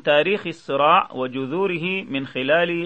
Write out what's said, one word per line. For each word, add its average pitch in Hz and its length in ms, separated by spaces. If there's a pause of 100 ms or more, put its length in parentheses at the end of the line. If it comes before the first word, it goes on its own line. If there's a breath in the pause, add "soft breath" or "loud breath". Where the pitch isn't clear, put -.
تاریخ 160 420
الصراع 156 560 (100)
و 131 160
جذورہ 160 640 (180)
من 135 160
خلال 151 460 (140)